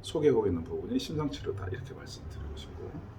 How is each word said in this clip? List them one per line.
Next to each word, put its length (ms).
소개하고 460
있는 160
부분이 360
심상치료다, 680
이렇게 260
말씀드리고 600
싶고, 360